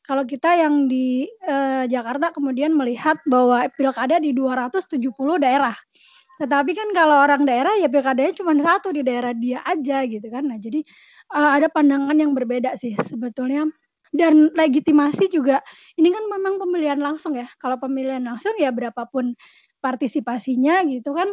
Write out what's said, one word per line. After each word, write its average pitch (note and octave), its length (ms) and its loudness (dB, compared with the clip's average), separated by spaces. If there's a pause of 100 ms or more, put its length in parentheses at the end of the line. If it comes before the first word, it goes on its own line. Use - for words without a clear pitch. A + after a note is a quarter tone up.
Kalau C4+ 240 -2
kita D#4+ 320 0
yang D4 320 4
di, B3+ 360 0 (200)
eh, C4+ 440 -2
Jakarta B3+ 440 -2
kemudian C#4+ 400 -2
melihat C#4 520 0
bahwa B3 480 4
pilkada C4 480 0
di D4 120 -2
dua B3+ 240 -2
ratus C4 320 -4
tujuh B3+ 240 -4
puluh D4 280 -2
daerah. C4 320 2 (680)
Tetapi C#4+ 320 0
kan G#4+ 200 -6
kalau D4+ 280 6
orang C#4+ 240 4
daerah C4+ 320 2
ya D#4+ 120 2
pilkadanya C4+ 440 0
cuma E4+ 240 -2
satu E4+ 360 0
di D4 80 -2
daerah B3 360 -2
dia B3 280 -4
aja C#4 400 -2
gitu A3 240 -8
kan. C4+ 200 -6
Nah, A3+ 120 -8
jadi, A3+ 200 -6 (520)
eh, D4 180 2 (100)
ada D#4 80 2
pandangan C#4+ 480 2
yang D4+ 160 2
berbeda B3 440 -2
sih A3 280 -8
sebetulnya. C4 640 -4 (400)
Dan D#4 440 6
legitimasi D4+ 800 2
juga, C4+ 280 2 (360)
ini E4+ 160 6
kan G#4+ 160 -6
memang G4 320 -4
pemilihan D4+ 400 -2
langsung D4+ 360 -4
ya. B3 200 -10
Kalau B3+ 240 -4
pemilihan C4 400 -4
langsung B3 400 -6
ya C4+ 80 2
berapapun A#3+ 640 -6 (480)
partisipasinya B3+ 1040 -2
gitu C4+ 280 -4
kan F4+ 200 -2